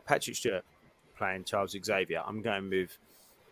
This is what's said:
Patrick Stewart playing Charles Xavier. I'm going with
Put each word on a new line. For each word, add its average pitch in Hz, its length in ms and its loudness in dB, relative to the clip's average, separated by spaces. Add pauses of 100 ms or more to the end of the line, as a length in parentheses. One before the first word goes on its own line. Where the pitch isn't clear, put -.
Patrick - 300 2
Stewart 98 280 0 (540)
playing 95 240 -2
Charles 98 300 0 (120)
Xavier. 92 400 2
I'm 104 180 -6
going 98 280 -2
with 92 260 2 (560)